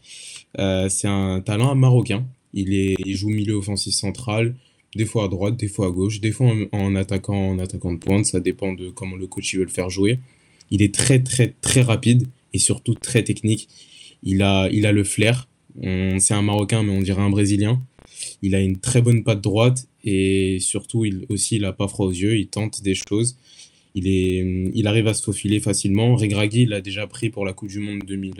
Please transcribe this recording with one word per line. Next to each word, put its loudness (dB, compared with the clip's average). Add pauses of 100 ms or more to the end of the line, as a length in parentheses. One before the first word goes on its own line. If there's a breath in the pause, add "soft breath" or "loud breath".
(580 loud breath)
Euh, 0
c'est -2
un 0
talent 0
marocain. 4 (280)
Il -2
est, 2 (100)
il -4
joue -2
milieu 0
offensif -4
central, -2 (400 soft breath)
des 0
fois 0
à 0
droite, -2
des -4
fois -2
à 0
gauche, -2
des 0
fois 2 (180)
en, -2
en 0
attaquant, -2
en -2
attaquant -4
de -4
pointe. 2
Ça -2
dépend -2
de -12
comment -12
le -8
coach, -8
il -2
veut 0
le -6
faire -4
jouer. 2 (500 soft breath)
Il 2
est 2
très, 4
très, 0
très 2
rapide 4 (240)
et -2
surtout 0
très 0
technique. -2 (540 loud breath)
Il 2
a, 4
il 2
a 4
le 4
flair. 0 (340)
On, 0
c'est 2
un 2
Marocain, 0
mais 0
on 0
dirait 0
un 2
Brésilien. 2 (580 loud breath)
Il 0
a 2
une 0
très 2
bonne 4
patte 0
droite 2 (160)
et 2
surtout, -2
il, -4
aussi, -2
il 0
a -2
pas -2
froid -2
aux 0
yeux. 0
Il -2
tente -6
des 0
choses. -2 (580 soft breath)
Il -2
est, 0
il 0
arrive 2
à 0
se -4
faufiler -2
facilement. 2
Regragui 2
l'a -4
déjà -8
pris -6
pour -6
la -4
Coupe -12
du -8
Monde -6
deux -6
mille, -8